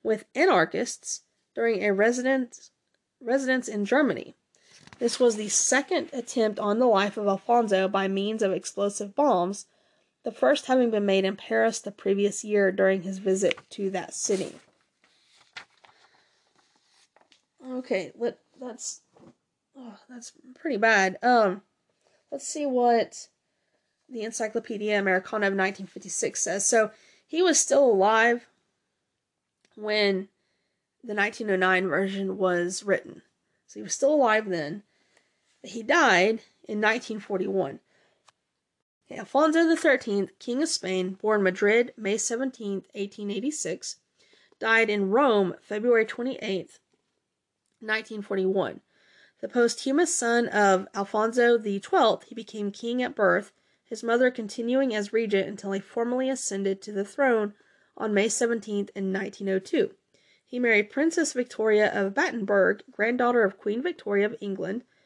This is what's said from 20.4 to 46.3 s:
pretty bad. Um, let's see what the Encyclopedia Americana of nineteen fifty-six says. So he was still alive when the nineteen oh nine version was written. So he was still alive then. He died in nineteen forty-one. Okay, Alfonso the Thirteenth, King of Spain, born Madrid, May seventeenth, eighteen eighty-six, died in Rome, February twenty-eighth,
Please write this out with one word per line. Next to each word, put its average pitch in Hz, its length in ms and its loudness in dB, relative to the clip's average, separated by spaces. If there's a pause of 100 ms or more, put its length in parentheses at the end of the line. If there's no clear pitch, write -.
pretty 285 180 -4
bad. 202 460 4
Um, 233 380 4 (680)
let's - 160 -12
see 294 200 -4
what 240 600 0 (800)
the 240 140 -12
Encyclopedia 214 800 -4
Americana 196 480 0
of 196 80 0
nineteen 190 320 -2
fifty-six - 540 -6
says. 196 260 -2
So - 240 4 (340)
he 320 160 -2
was 349 160 4
still 269 280 4
alive 226 600 4 (1300)
when 208 520 0 (720)
the 220 120 -8
nineteen 208 360 -2
oh 190 60 2
nine 185 320 2
version 190 500 -2
was 180 460 -2
written. - 380 -4 (460)
So - 120 -18
he 214 40 -12
was 196 100 -8
still 277 200 2
alive 220 360 2
then. 170 340 -6 (800)
He 226 180 -12
died 220 600 4 (260)
in 214 140 -4
nineteen 220 400 -2
forty-one. 190 580 -4 (1300)
Okay, - 80 -14
Alfonso 311 480 2
the 320 120 2
Thirteenth, 226 640 0
King 254 240 -4
of 320 40 -2
Spain, 185 540 -4
born 214 200 2
Madrid, 208 540 2
May 214 220 -4
seventeenth, 226 760 -6
eighteen 202 380 -8
eighty-six, 254 640 -8 (640)
died 226 300 2
in 202 200 0
Rome, 214 520 2
February 220 440 2
twenty-eighth, 220 720 -8 (1000)